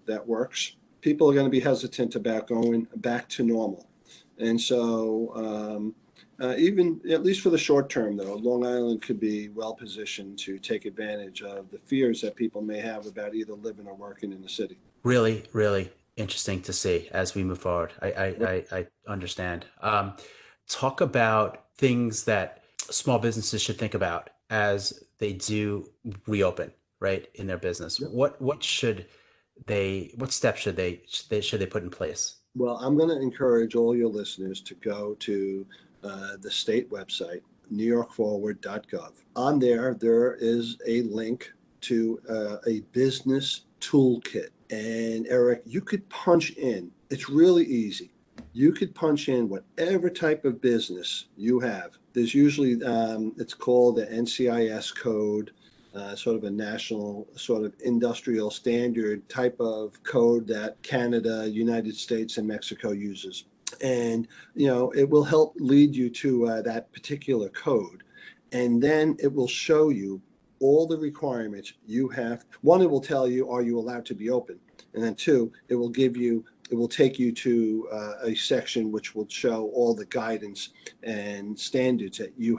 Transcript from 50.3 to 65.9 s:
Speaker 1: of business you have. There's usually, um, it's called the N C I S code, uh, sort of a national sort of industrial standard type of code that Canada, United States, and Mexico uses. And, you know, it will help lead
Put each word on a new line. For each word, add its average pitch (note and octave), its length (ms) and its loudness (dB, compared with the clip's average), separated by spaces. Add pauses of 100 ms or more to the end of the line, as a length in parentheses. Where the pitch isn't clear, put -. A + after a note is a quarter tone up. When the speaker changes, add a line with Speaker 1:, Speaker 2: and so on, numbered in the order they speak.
Speaker 1:
of A#2+ 160 -2
business G#2+ 640 -2 (100)
you A#2 220 2
have. G2+ 320 -6 (200)
There's A#2 220 0
usually, C#3+ 500 4
um, A2+ 540 -2
it's - 160 -10
called B2 420 4
the A2 160 -2
N A2+ 140 0
C B2 240 0
I A#2 160 2
S A2 260 -4
code, G#2+ 600 -2 (440)
uh, G2+ 200 -12
sort A#2 200 -2
of G#2 80 -6
a G2+ 80 -4
national G#2+ 840 -6
sort A2 280 -2
of G#2 100 -6 (100)
industrial A#2 680 0
standard A2+ 800 -2
type B2 300 0
of A2 440 -4
code A#2 440 4
that G#2+ 340 -4
Canada, A#2 640 0
United A2 480 0
States, A2 420 -4
and G#2+ 100 -2
Mexico G#2+ 440 -6
uses. G2+ 540 -8 (360)
And, A#2+ 460 0 (280)
you C#3+ 120 4
know, B2+ 240 2
it C#3 180 4
will D3 140 8
help D#3 340 4
lead C#3+ 380 8